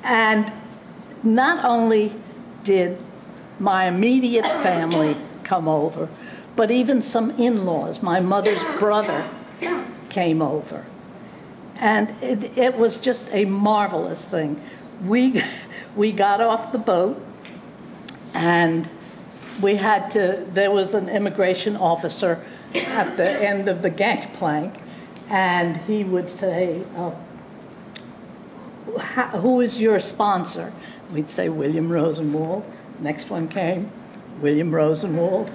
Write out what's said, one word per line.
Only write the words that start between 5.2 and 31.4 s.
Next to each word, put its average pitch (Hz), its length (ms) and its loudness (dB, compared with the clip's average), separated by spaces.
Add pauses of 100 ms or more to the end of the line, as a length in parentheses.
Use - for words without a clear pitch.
come 170 240 0
over, 156 400 0 (480)
but 220 140 4
even 247 320 4
some 226 300 0
in-laws. 185 720 0
My 175 160 2
mother's 196 440 2 (140)
brother 208 500 2 (840)
came 165 320 2
over. 147 440 -4 (920)
And 214 320 2 (120)
it, 254 360 -4
it 247 200 4
was 220 200 4
just 247 340 -2
a 208 140 2
marvelous 196 800 0
thing. 156 360 -2 (420)
We, 233 400 4 (260)
<laughs> - 260 -14
we 208 160 4
got 202 300 4
off 226 300 2
the 254 60 0
boat, 202 440 2 (1120)
and 165 560 4 (720)
we 196 140 4
had 196 360 2
to, 196 420 2
there 196 180 4
was 196 220 2
an 190 160 0
immigration 202 680 0
officer 170 680 0 (300)
at 214 440 -2
the 185 120 4
end 202 380 0
of 185 140 0
the 190 80 2
gangplank, 170 880 -2 (540)
and 180 480 2
he 208 260 -2
would 180 260 0
say, 180 540 -2 (120)
uh, 170 160 -4 (2250)
"Who 247 240 4
is 233 180 0
your 220 200 6
sponsor?" 180 720 -2 (400)
We'd 151 180 -4
say, 180 200 -2